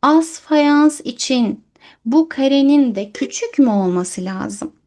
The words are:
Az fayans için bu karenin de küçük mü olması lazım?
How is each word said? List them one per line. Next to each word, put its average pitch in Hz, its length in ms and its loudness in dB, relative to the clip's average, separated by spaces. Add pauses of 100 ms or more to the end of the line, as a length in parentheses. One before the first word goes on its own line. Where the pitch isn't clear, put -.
Az 320 380 2
fayans 294 600 2
için 240 640 -4 (400)
bu 311 240 2
karenin 277 640 2
de 202 180 -10
küçük - 460 -8
mü 262 120 4
olması 185 540 -2
lazım? 196 480 -10 (140)